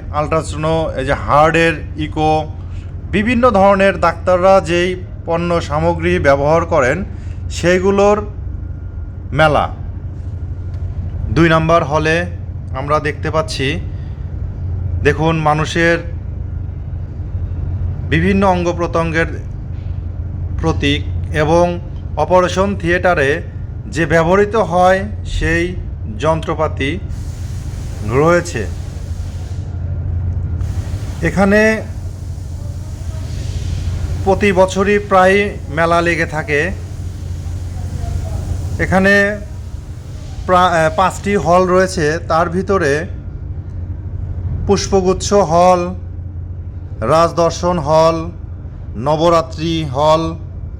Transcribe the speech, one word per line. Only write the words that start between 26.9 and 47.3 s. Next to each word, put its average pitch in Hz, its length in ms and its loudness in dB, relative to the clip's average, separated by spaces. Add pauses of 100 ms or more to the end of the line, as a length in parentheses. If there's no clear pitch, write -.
রয়েছে। 143 600 2 (2500)
এখানে 202 600 4 (2500)
প্রতি 196 280 2
বছরই 190 480 2
প্রায় 190 380 4 (320)
মেলা 170 320 2
লেগে 165 240 0
থাকে। 151 460 -2 (2000)
এখানে 190 340 4 (1300)
প্রা-, 180 260 4
আহ, 160 240 4
পাঁচটি 190 400 0
হল 175 300 4
রয়েছে, 180 540 2
তার 165 300 2
ভিতরে 185 420 0 (1800)
পুষ্পগুচ্ছ 190 680 2
হল, 180 480 6 (1200)
রাজদর্শন 165 760 2